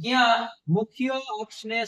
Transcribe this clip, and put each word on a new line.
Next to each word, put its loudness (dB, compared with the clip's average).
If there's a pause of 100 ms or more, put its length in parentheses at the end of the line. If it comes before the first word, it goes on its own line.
ક્યાં? 4 (340)
મુખ્ય -2 (260)
અક્ષને -8